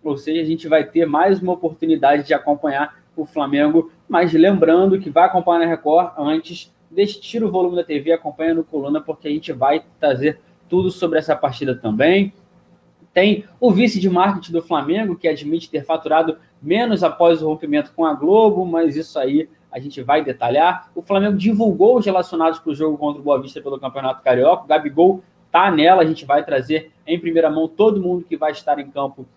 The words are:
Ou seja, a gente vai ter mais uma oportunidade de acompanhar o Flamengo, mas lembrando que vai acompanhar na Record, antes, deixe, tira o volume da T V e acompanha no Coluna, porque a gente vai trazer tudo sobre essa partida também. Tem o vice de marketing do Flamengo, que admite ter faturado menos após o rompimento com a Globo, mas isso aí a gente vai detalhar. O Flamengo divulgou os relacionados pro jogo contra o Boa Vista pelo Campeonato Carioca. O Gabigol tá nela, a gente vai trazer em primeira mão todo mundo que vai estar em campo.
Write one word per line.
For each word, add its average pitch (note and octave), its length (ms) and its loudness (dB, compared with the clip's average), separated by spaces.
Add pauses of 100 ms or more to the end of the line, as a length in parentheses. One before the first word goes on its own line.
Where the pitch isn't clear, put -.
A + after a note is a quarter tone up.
Ou D3 120 -4
seja, D#3 240 -4
a D#3+ 40 -4
gente D#3+ 240 -4
vai D#3 160 4
ter E3 200 0
mais F3+ 380 2
uma F3+ 100 -2
oportunidade D#3 680 0
de D3 100 -2
acompanhar C#3+ 640 -2 (220)
o D3+ 100 -6
Flamengo, D3+ 640 0 (180)
mas E3+ 240 0
lembrando F3+ 680 4
que D#3 100 -10
vai E3 140 4
acompanhar F3+ 360 0
na E3 60 0
Record, E3 500 0
antes, D#3+ 560 -6 (180)
deixe, G3+ 300 -2
tira A3+ 240 -6
o G3 60 -2
volume F3+ 260 -2
da F3 80 -2
T D3+ 140 -4
V D3 120 -4
e - 20 4
acompanha D#3+ 420 -2
no D#3+ 100 -2
Coluna, D3 360 -4
porque D#3 260 -12
a D3+ 40 -6
gente D#3 220 -6
vai C3+ 320 0 (140)
trazer D3 420 0 (280)
tudo F3+ 220 0
sobre D#3+ 280 -2
essa D#3 160 0
partida C3+ 400 -4
também. D#3 580 0 (800)
Tem G3+ 320 2 (140)
o B3 140 4
vice A3 260 2
de F#3 120 2
marketing F3+ 420 0
do E3 100 -2
Flamengo, E3+ 540 -4
que - 100 -6
admite D3+ 440 -4
ter D3+ 140 -6
faturado D#3+ 520 -2 (240)
menos G3 420 0
após E3+ 400 2
o D#3 40 -4
rompimento D3+ 480 -4
com E3 100 -2
a D#3 80 0
Globo, F#3 540 2
mas E3 300 -2
isso D#3+ 220 -8
aí C#3+ 300 0 (240)
a B2+ 60 -12
gente C#3 240 -14
vai D3 220 0
detalhar. C#3 720 -2
O E3+ 80 -8
Flamengo G3+ 340 0
divulgou G#3 600 2
os A3+ 80 0
relacionados E3+ 540 -2
pro D#3 160 -6
jogo D3+ 240 -2
contra D3 220 -6
o C#3 40 -20
Boa C#3+ 160 2
Vista C3+ 200 -14
pelo C#3 180 -10
Campeonato C3 440 -8
Carioca. C3+ 420 2
O - 20 -20
Gabigol D3+ 560 2 (280)
tá F#3 200 2
nela, E3+ 320 4
a - 20 6
gente D#3 200 -4
vai D3 200 0
trazer D3+ 460 -4 (160)
em E3+ 120 -4
primeira E3 320 0
mão D#3+ 180 -2
todo G#3 320 2
mundo F3+ 240 -4
que E3 120 -8
vai D#3 160 -4
estar D3 260 -4
em C#3 120 -14
campo. C#3 360 -8 (100)